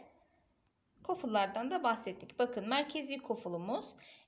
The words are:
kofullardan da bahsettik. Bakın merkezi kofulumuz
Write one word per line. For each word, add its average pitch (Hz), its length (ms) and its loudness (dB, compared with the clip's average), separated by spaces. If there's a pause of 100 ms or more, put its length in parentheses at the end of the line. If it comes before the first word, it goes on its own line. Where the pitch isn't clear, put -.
(1040)
kofullardan 220 680 2
da 349 120 2
bahsettik. 226 560 0
Bakın 247 300 2
merkezi 277 480 0
kofulumuz 214 800 -2 (320)